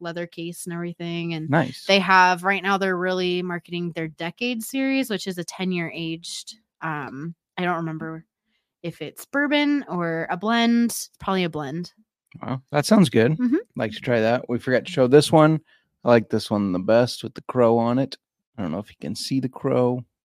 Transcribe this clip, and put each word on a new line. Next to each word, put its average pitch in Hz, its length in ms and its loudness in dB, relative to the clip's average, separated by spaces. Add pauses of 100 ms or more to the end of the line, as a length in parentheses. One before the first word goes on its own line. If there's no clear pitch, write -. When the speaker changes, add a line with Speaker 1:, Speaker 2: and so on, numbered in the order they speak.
Speaker 1:
leather 170 260 -8
case 170 400 -12
and 175 80 -8
everything. 170 580 -6
And 160 160 -6
Speaker 2:
Nice. - 380 -2
Speaker 1:
they 196 140 6
have, 180 440 4
right 196 180 0
now, 196 140 0
they're 190 200 0
really 180 440 -2
marketing 175 520 -6
their 160 160 -6
Decade 220 540 -8
series, 269 460 -2
which 196 180 -6
is 180 120 -6
a 175 60 -8
ten-year 180 500 -4
aged. 165 640 -10 (240)
Um, 147 520 -8 (220)
I 180 80 -4
don't 175 120 0
remember 160 500 -8 (560)
if 165 180 -10
it's - 240 -12
bourbon 285 640 0
or 165 400 -4
a 180 80 -2
blend. 233 720 0 (100)
Probably 190 260 -2
a 170 60 -2
blend. 156 440 -8 (480)
Speaker 2:
Wow, 131 180 -6 (120)
that 147 120 0
sounds 202 240 6
good. 117 240 4
Speaker 1:
Mm-hmm. 247 240 2 (200)
Speaker 2:
Like 113 160 -4
to 110 80 -12
try 120 200 0
that. 117 300 0
We 120 80 -2
forgot 120 260 0
to - 80 -12
show 131 140 4
this 143 260 6
one. 156 280 6 (440)
I - 60 2
like 117 180 6
this - 220 -2
one 101 220 0
the 90 60 0
best 113 460 2
with 107 100 -10
the - 140 -16
crow 117 300 4
on 117 200 0
it. 135 200 -4 (400)
I 110 40 -8
don't 85 100 -4
know 85 80 -4
if 107 100 -16
you - 100 -20
can 76 140 -8
see - 260 -4
the 131 80 -4
crow 127 560 0 (280)